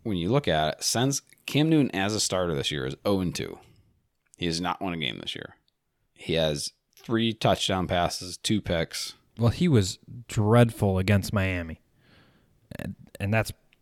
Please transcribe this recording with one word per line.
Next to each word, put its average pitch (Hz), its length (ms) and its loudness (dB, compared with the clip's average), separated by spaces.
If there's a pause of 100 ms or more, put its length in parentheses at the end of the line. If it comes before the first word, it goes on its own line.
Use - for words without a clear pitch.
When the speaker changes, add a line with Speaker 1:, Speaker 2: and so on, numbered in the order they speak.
Speaker 1:
when 104 120 -2
you 85 140 0
look 139 160 0
at 78 280 2
it, - 100 -10
since 135 380 0 (240)
Cam 151 220 2
Newton 151 240 4
as 98 220 -2
a 101 60 -2
starter 90 340 0
this - 160 -2
year 69 160 -4
is 69 80 -6 (100)
oh 98 160 2
and 85 140 -2
two. 50 240 -8 (760)
He 87 100 -4
has 82 140 -2
not 90 200 -4
won 92 120 -4
a 82 60 -6
game 60 200 -4
this 50 160 -10
year. - 220 -14 (580)
He - 200 -6
has 78 380 -2 (240)
three 113 360 -2
touchdown 95 560 0
passes, 87 480 -2
two 107 240 -2
picks. - 540 -4 (220)
Speaker 2:
Well, 120 140 2
he - 160 0
was 110 320 4 (300)
dreadful 110 680 4
against 95 340 2
Miami. 90 480 -2 (960)
And, - 160 -10 (240)
and 101 160 0
that's 110 160 2 (320)